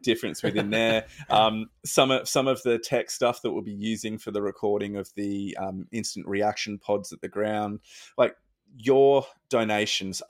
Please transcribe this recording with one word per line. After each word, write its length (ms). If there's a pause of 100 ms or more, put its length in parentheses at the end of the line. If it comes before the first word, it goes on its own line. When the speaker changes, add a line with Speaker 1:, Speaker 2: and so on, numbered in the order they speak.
Speaker 1:
difference 420
within 260
there. 400
Speaker 2:
<laughs> 200
Speaker 1:
Um, 380 (180)
some 260
of, 160
some 200
of 160
the 140
tech 320
stuff 320
that 100
we'll 120
be 80
using 460
for 140
the 100
recording 560
of 180
the, 420
um, 360
instant 340
reaction 500
pods 360
at 80
the 80
ground, 500 (380)
like, 180 (400)
your 480 (260)
donations 800